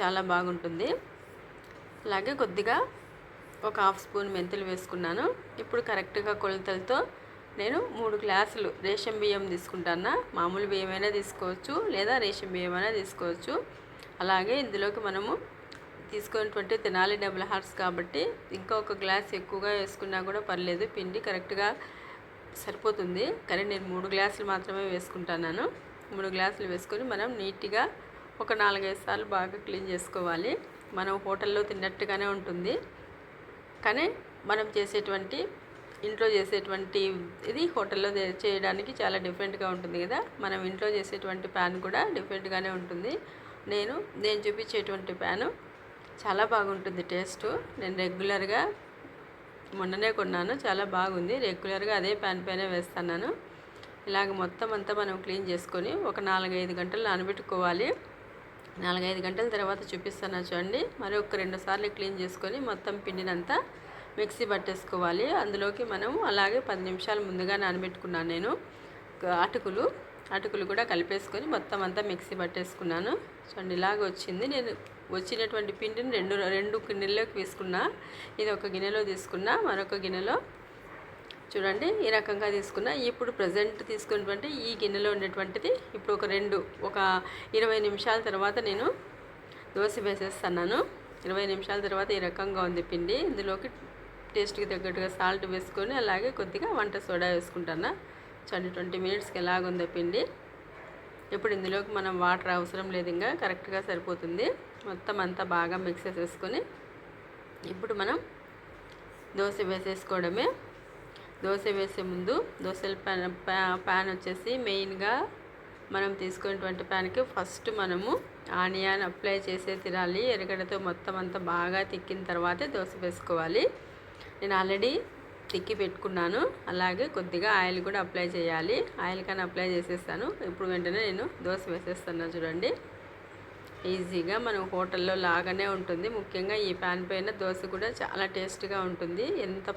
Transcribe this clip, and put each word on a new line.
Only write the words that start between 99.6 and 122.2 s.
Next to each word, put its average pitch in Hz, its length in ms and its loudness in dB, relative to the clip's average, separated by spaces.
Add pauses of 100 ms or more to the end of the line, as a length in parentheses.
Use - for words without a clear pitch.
పిండి. 175 260 2 (1120)
ఇప్పుడు 202 220 2
ఇందులోకి 196 400 0
మనం 190 160 0 (100)
వాటర్ 185 360 4
అవసరం 190 360 -2
లేదు, 180 200 0
ఇంకా 196 140 2 (140)
కరెక్ట్గా 190 360 0 (100)
సరిపోతుంది. 175 580 0 (420)
మొత్తం 190 340 -4
అంతా 180 200 0 (120)
బాగా 170 200 2 (100)
మిక్స్ 175 220 -2
చేసేసుకొని 185 520 -4 (1120)
ఇప్పుడు 220 280 -2
మనం 233 160 2 (1200)
దోశ 202 160 4 (160)
వేసేసుకోవడమే. 190 760 2 (960)
దోశ 196 180 2 (140)
వేసే 196 240 0 (100)
ముందు 180 220 2 (320)
దోశల 190 300 -2 (100)
ప్యాన్, 190 180 0 (220)
ప్యా-, 185 400 4
ప్యాన్ 190 280 4
వచ్చేసి 185 380 -4 (160)
మెయిన్గా 196 460 0 (800)
మనం 196 160 2 (100)
తీసుకునేటువంటి 185 720 -2
ప్యాన్కి 185 300 2 (140)
ఫస్ట్ - 340 -4 (100)
మనము 190 320 2 (520)
ఆనియన్ 190 460 2
అప్లై 196 280 0 (100)
చేసే 190 280 -2 (100)
తినాలి. 185 380 2 (100)
ఎర్రగడ్డతో 190 460 0 (100)
మొత్తం 180 340 -2
అంతా 185 180 -2 (120)
బాగా 175 280 2 (120)
తిక్కిన 190 280 -4 (100)